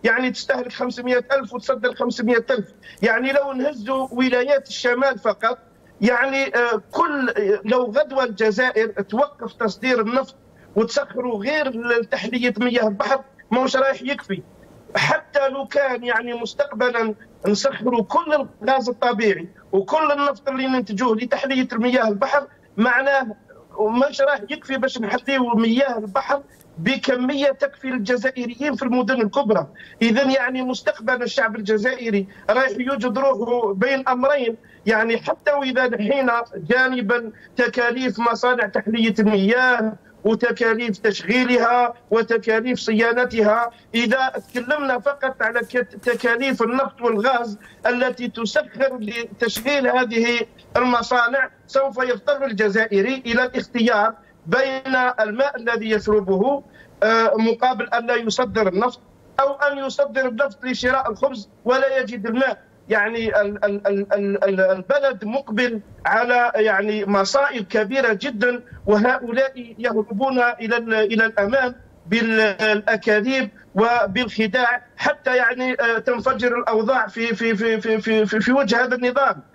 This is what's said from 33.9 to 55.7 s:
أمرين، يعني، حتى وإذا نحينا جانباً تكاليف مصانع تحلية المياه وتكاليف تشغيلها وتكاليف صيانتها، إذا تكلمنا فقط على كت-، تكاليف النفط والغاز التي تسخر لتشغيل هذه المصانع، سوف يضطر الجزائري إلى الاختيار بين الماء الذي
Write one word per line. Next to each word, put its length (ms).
أمرين، 480
يعني، 320
حتى 340
وإذا 360
نحينا 560
جانباً 760
تكاليف 600
مصانع 460
تحلية 540
المياه 760
وتكاليف 760
تشغيلها 960
وتكاليف 680
صيانتها، 920
إذا 380
تكلمنا 500
فقط 420
على 180
كت-، 440
تكاليف 600
النفط 380
والغاز 560
التي 400
تسخر 720
لتشغيل 880
هذه 520
المصانع، 720
سوف 300
يضطر 480
الجزائري 800
إلى 180
الاختيار 720
بين 480
الماء 360
الذي 340